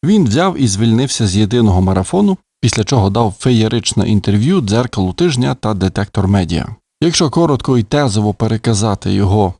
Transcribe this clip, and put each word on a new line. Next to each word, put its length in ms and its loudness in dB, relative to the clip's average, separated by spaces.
Він 200 4
взяв 360 0
і 80 2
звільнився 580 0
з 100 0
єдиного 460 2
марафону, 540 0
після 240 0
чого 260 2
дав 280 -2
феєричне 720 0
інтерв'ю 520 0
«Дзеркалу 520 -2
тижня» 420 0
та 200 -4
«Детектор 540 -2
Медіа». 400 0
Якщо 280 0
коротко 480 0
і 40 2
тезово 520 0
переказати 760 -2
його 480 0